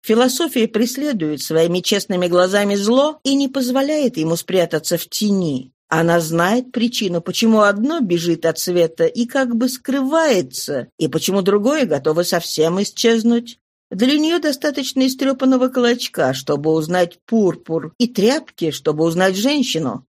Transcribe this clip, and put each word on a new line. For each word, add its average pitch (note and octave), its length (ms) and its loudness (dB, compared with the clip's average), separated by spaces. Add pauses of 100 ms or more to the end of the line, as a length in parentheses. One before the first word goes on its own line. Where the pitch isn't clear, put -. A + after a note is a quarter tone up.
Философия B3 640 0
преследует A3 720 -2
своими E3 380 0
честными F3+ 480 -2
глазами F#3+ 480 2
зло C4 480 0
и C#4 100 0
не C#4 140 2
позволяет C4+ 720 -2
ему D#3+ 180 0
спрятаться E3+ 640 0
в E3+ 100 -8
тени. F3+ 640 -2 (180)
Она E3+ 300 2
знает F3 520 0
причину, G#3 480 -2
почему A3 420 2
одно G#3+ 380 2
бежит E3+ 460 -2
от D#3+ 140 0
света E3+ 460 0
и A#3 200 -2
как B3 300 -2
бы B3 120 0
скрывается, C4 1200 -2 (120)
и D#3+ 80 0
почему F#3 340 0
другое G#3 460 2
готово D#3 340 0
совсем E3+ 600 0
исчезнуть. A#3 760 0 (320)
Для B3+ 300 2
нее E4 200 0
достаточно C#4 680 -2
истрепанного C4 600 0
клочка, A#3+ 680 0
чтобы D3 360 -2
узнать E3+ 540 0
пурпур, E3 720 -2
и B3 100 0
тряпки, A#3 600 0
чтобы D3+ 340 -2
узнать F#3 320 2
женщину. G3 760 -2